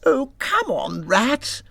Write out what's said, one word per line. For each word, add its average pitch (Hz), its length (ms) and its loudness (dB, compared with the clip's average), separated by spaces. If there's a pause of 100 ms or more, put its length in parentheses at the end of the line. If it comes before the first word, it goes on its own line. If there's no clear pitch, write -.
Oh, 269 320 2
come 440 320 0
on, 165 360 -6
rat! 220 540 0 (100)